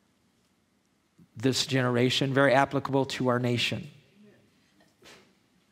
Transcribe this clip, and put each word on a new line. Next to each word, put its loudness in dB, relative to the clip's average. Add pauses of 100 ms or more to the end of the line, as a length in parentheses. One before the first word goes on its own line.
(1400)
this -2
generation, 0
very 4
applicable 0
to -4
our 0
nation. -4 (1800)